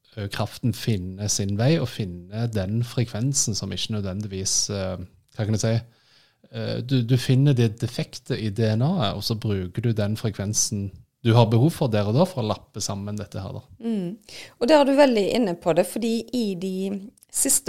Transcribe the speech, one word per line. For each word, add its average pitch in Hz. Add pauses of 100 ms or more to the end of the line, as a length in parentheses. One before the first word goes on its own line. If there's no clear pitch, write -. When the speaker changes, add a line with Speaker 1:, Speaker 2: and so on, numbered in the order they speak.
(160)
Speaker 1:
eh, 101
kraften -
finne 98
sin 101
vei 147
og 131
finne 98
den 107
frekvensen 120
som 98
ikke 104
nødvendigvis, 98
eh, 92 (400)
hva 110
kan 107
jeg -
si, 113 (800)
eh, 113
du, 127
du 120
finner 135
det 113
defekte -
i 107
D 104
N 110
A-et, 135
og 101
så 117
bruker 98
du 117
den 104
frekvensen 101 (320)
du 113
har 120
behov 117
for -
der 107
og 107
da 156
for 180
å 107
lappe -
sammen 101
dette 104
her 95
da. 98 (240)
Speaker 2:
Mm. 208 (420)
Og 247
der 302
er 285
du 269
veldig 240
inne 214
på 170
det, 180
fordi 226
i 220
de 190 (200)
siste -